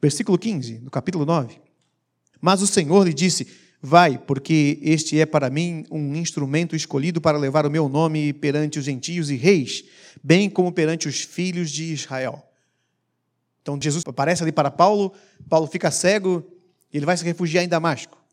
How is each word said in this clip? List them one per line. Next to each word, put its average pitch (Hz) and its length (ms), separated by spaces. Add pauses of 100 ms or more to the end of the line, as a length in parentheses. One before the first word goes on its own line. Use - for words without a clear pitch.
Versículo 165 360
quinze, 131 420
do 123 120
capítulo 156 340
nove. 143 360 (800)
Mas 185 220
o 208 40
Senhor 185 400
lhe 165 80
disse: 160 320 (340)
"Vai, 147 380
porque 143 640
este 156 380
é 156 40
para 151 240
mim 160 400
um 147 280
instrumento 160 580
escolhido 160 460
para 151 180
levar 147 260
o 147 60
meu 151 180
nome 151 440
perante 147 480
os 135 40
gentios 143 460
e 139 60
reis, 143 480 (360)
bem 190 300
como 180 220
perante 160 340
os 143 140
filhos 175 500
de 160 220
Israel." 131 560 (1120)
Então 143 180
Jesus 156 260
aparece 147 360
ali 160 100
para 143 180
Paulo, 190 440 (340)
Paulo 160 180
fica 165 240
cego 185 540 (480)
e - 40
ele 147 100
vai 180 100
se 170 80
refugiar 175 400
em 180 40
Damasco. 160 520 (120)